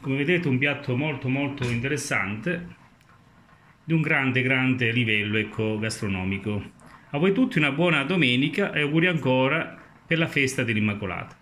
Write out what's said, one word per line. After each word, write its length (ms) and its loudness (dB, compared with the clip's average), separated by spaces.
come 140 -2
vedete 320 0
un 120 2
piatto 380 -2
molto 320 -4
molto 400 -2
interessante, 1120 -4
di 60 -2
un 80 4
grande 400 2
grande 520 2
livello, 440 2
ecco, 420 -2
gastronomico. 920 -4
A 80 -4
voi 160 4
tutti 240 2
una 120 2
buona 340 2
domenica 680 2
e 80 -2
auguri 280 2
ancora 720 0
per 100 0
la 100 2
festa 380 0
dell'Immacolata. 760 -2